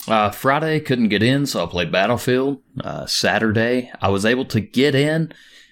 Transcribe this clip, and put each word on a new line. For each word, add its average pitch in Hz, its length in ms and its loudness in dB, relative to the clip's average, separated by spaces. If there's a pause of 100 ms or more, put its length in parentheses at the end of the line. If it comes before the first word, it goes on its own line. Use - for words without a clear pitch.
Uh, 107 220 2
Friday, 156 500 0
couldn't 123 280 0
get 101 140 2
in, 135 240 2
so 101 180 -4
I - 40 -4
played 87 240 -4
Battlefield. 123 680 0 (220)
Uh, 73 240 -8
Saturday, 110 840 0 (120)
I 95 80 2
was 98 160 0
able 123 200 2
to 117 140 -2
get 131 360 0
in, 156 360 0 (400)